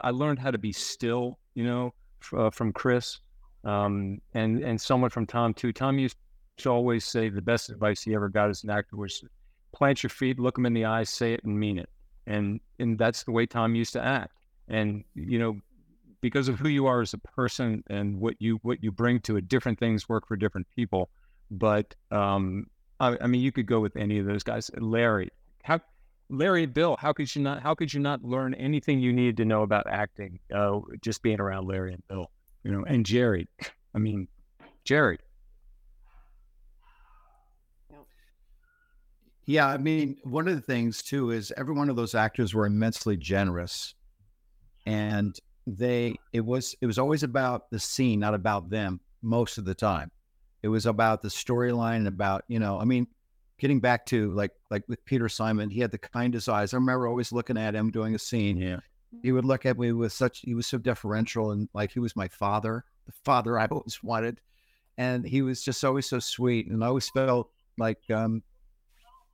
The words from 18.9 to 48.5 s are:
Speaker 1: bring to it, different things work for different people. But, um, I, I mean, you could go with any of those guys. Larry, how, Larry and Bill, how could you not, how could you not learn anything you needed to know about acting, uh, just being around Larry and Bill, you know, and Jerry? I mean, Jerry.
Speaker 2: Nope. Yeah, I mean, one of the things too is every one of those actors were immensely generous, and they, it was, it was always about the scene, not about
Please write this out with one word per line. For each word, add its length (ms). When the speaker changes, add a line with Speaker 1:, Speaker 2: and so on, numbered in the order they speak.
Speaker 1:
bring 280
to 160
it, 120
different 300
things 300
work 200
for 80
different 300
people. 340
But, 440
um, 540
I, 200
I 60
mean, 160
you 100
could 140
go 140
with 160
any 240
of 60
those 180
guys. 340
Larry, 500
how, 160
Larry 340
and 80
Bill, 260
how 140
could 220
you 80
not, 200
how 120
could 180
you 80
not 220
learn 320
anything 460
you 120
needed 260
to 60
know 180
about 260
acting, 500
uh, 240
just 200
being 180
around 260
Larry 260
and 160
Bill, 220
you 80
know, 140
and 200
Jerry? 440
I 40
mean, 300
Jerry. 340
Speaker 2:
Nope. 180
Yeah, 200
I 100
mean, 480
one 240
of 60
the 80
things 400
too 280
is 280
every 160
one 160
of 60
those 180
actors 400
were 100
immensely 520
generous, 800
and 520
they, 480
it 80
was, 400
it 60
was 120
always 240
about 480
the 80
scene, 420
not 120
about 380